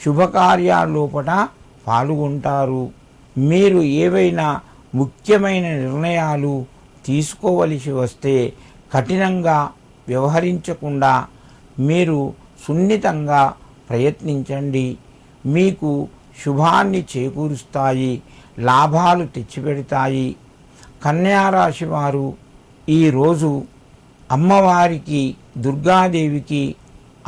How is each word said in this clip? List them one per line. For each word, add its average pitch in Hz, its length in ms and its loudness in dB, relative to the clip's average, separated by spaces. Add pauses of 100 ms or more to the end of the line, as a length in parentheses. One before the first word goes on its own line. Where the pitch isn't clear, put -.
శుభకార్యాల 180 840 2
లోపట 151 600 -2 (380)
పాల్గొంటారు. 139 1040 -2 (480)
మీరు 180 400 4
ఏవైనా 165 800 0 (340)
ముఖ్యమైన 190 680 0
నిర్ణయాలు 147 1000 -2 (420)
తీసుకోవలసి 151 840 -2
వస్తే 127 600 -2 (400)
కఠినంగా 165 760 0 (380)
వ్యవహరించకుండా 147 1160 -2 (520)
మీరు 151 540 0 (360)
సున్నితంగా 156 840 0 (340)
ప్రయత్నించండి. 135 1080 -2 (500)
మీకు 151 640 0 (360)
శుభాన్ని 170 600 0 (120)
చేకూరుస్తాయి. 135 1080 -4 (360)
లాభాలు 156 680 2
తెచ్చిపెడతాయి. 135 1120 -4 (680)
కన్యా 190 440 2
రాశి 180 360 0
వారు 143 500 -4 (540)
ఈరోజు 156 720 2 (680)
అమ్మవారికి, 170 1040 2 (220)
దుర్గాదేవికి 147 1160 0 (540)